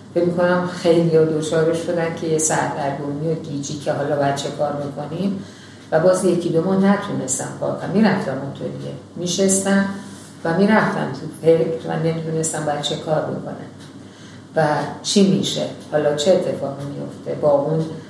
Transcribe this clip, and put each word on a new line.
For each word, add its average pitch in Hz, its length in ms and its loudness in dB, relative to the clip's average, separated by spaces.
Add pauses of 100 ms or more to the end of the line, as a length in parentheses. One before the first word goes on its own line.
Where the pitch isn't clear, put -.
(140)
فکر 175 120 2
می‌کنم 175 420 2
خیلی‌ها 165 560 4
دچارش 160 540 2
شدن 165 380 -2
که 170 120 -6
یه 156 100 2
سردرگمی 143 920 -2
و 156 40 0
گیجی 143 440 -6
که 156 120 -2
حالا 143 240 -2
باید 139 200 2
چه 147 140 -4
کار 147 240 -2 (120)
می‌کنیم 160 580 -4 (480)
و 160 80 4
باز 185 260 4
یکی 170 240 2
دو 160 120 2
ماه 190 160 2
نتونستم 143 720 2 (120)
کار 143 160 -2
کنم. 139 140 -8
می‌رفتم 185 480 2 (160)
آتلیه، 139 400 -8 (220)
می‌شستم 190 680 2 (580)
و 165 140 0
می‌رفتم 196 540 4
تو 156 160 -8 (140)
فکر 165 460 4
و 165 40 -2 (120)
نمی‌دونستم 160 640 -2
باید 147 160 -2
چه 151 140 -4
کار 151 260 0
بکنم - 340 -6 (1000)
و 156 100 4 (380)
چی 185 340 4
می‌شه، - 280 -2 (260)
حالا 147 240 2
چه 147 160 2
اتفاقی 139 540 -2
می‌افته 143 560 -8
با 147 100 4
اون 156 340 2 (240)